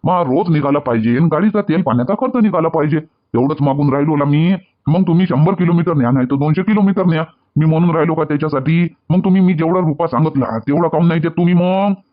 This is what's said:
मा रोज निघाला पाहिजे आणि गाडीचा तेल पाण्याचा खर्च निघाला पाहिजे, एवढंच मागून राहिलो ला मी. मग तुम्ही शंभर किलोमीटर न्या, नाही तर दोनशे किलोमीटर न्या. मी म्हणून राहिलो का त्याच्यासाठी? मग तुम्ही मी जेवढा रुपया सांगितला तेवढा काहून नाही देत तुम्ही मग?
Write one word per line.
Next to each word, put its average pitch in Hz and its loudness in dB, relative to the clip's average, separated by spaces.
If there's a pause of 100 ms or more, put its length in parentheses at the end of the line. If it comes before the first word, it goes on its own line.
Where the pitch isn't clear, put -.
मा 175 0
रोज 165 0
निघाला 147 2
पाहिजे 117 0
आणि 143 2
गाडीचा 170 0
तेल 156 0
पाण्याचा 127 0
खर्च 262 -2
निघाला 175 0
पाहिजे, 156 0 (380)
एवढंच 135 0
मागून 143 0
राहिलो 147 0
ला 143 0
मी. 156 2 (320)
मग 175 2
तुम्ही 180 2
शंभर 165 2
किलोमीटर 170 0
न्या, 123 0
नाही 127 0
तर 131 -4
दोनशे 151 -2
किलोमीटर 196 0
न्या. 165 0 (320)
मी 156 0
म्हणून 160 2
राहिलो 160 0
का 160 -2
त्याच्यासाठी? 151 -2 (160)
मग 170 2
तुम्ही 190 2
मी 185 2
जेवढा 165 0
रुपया 165 -2
सांगितला 131 -2
तेवढा 151 -2
काहून 165 0
नाही 165 0
देत 165 -2
तुम्ही 175 0
मग? 185 0 (200)